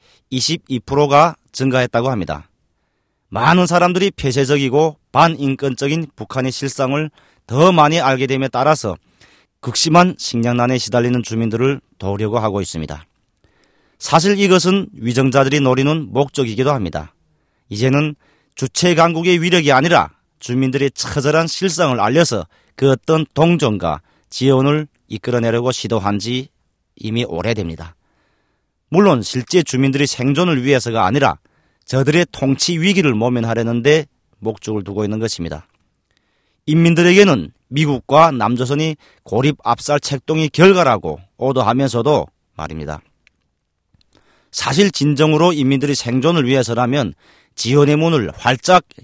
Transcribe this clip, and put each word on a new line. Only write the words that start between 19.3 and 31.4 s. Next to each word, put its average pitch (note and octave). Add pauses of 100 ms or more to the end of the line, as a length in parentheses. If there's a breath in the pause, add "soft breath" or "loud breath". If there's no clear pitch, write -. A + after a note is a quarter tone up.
위력이 E3
아니라 C3+ (260)
주민들의 C3
처절한 D3+
실상을 D#3
알려서 A2 (300)
그 C3+
어떤 D#3+
동정과 A2 (280)
지원을 C#3 (200)
이끌어내려고 A#2
시도한 G2+
지 B2 (460)
이미 A2+
오래됩니다. F2 (920)
물론 E3
실제 C#3
주민들의 C3+
생존을 C#3
위해서가 A#2+
아니라 G#2+ (460)